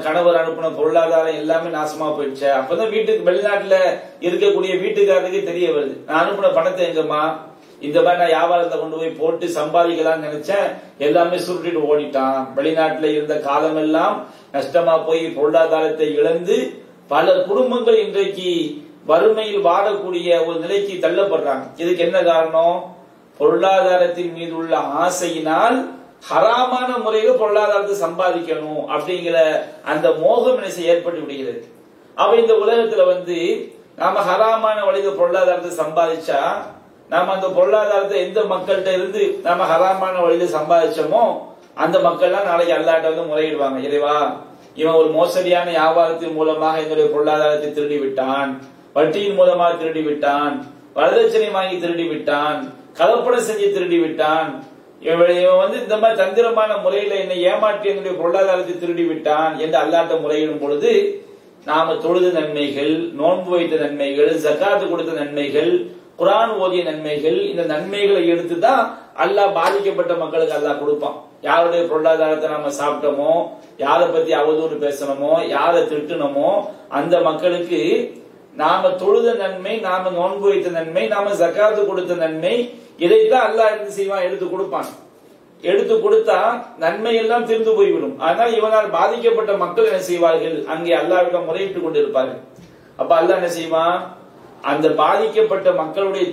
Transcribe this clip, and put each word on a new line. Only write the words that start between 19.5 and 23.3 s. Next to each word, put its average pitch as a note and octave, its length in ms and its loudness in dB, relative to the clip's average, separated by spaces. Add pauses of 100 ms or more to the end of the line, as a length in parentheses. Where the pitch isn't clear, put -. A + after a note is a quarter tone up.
வாடக்கூடிய F3+ 600 0 (180)
ஒரு E3 160 -4
நிலைக்கு G3 400 -4
தள்ளப்படுறாங்க. D#3 640 -2 (160)
இதுக்கு E3+ 240 0
என்ன F#3 120 0 (120)
காரணம், E3 480 2 (640)